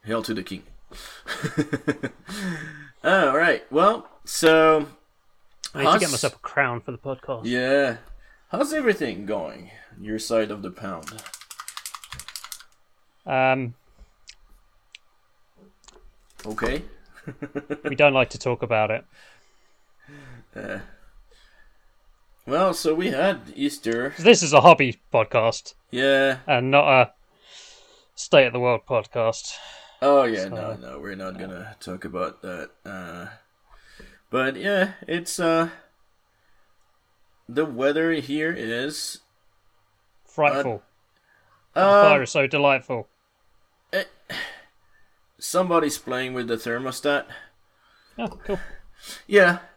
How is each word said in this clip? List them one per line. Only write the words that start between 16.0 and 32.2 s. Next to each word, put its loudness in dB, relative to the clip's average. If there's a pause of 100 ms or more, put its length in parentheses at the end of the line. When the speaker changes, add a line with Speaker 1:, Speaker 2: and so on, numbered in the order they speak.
Speaker 1:
Okay. -6 (500)
<laughs> -10
Speaker 2:
we -4
don't 6
like 2
to -16
talk -4
about 0
it. -6 (1500)
Speaker 1:
Uh, -12 (1700)
well, 2
so 0
we 0
had 0 (160)
Easter. -4
Speaker 2:
This 6
is -2
a 10
hobby 8 (140)
podcast. 0 (180)
Speaker 1:
Yeah. 2
Speaker 2:
And 2
not 6
a 6 (1040)
State 6
of -4
the -2
World 2
podcast. -2 (480)
Speaker 1:
Oh, 6
yeah, -2
Speaker 2:
So, -8
Speaker 1:
no, -8
no, -16
we're -12
not -12
Speaker 2:
yeah. -14
Speaker 1:
gonna -14
talk -12
about -8